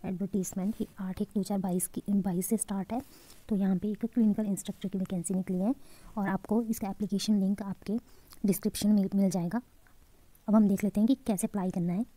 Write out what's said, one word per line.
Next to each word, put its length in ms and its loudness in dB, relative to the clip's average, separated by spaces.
advertisement 720 -2
ही 60 -2
आठ 220 -6
एक 140 -2
दो 40 0
हज़ार 200 -2
बाईस 280 0
की, 220 -8
बाईस 380 2
से 100 2
start 360 -4
है। 60 -2
तो 60 2
यहाँ 220 2
पे 120 -2
एक 160 -4
clinical 400 2
instructor 440 -4
की 80 -6
vacancy 360 -4
निकली 240 -2
है 160 0
और 100 -2
आपको 360 0
इसका 260 -4
application 500 0
link 220 0
आपके 360 -6
description 440 0
में 140 6
मिल 140 4
जाएगा। 320 -2
अब 80 4
हम 120 8
देख 160 2
लेते 160 0
हैं 80 4
कि 80 6
कैसे 200 0
apply 240 -2
करना 220 0
है। 120 -2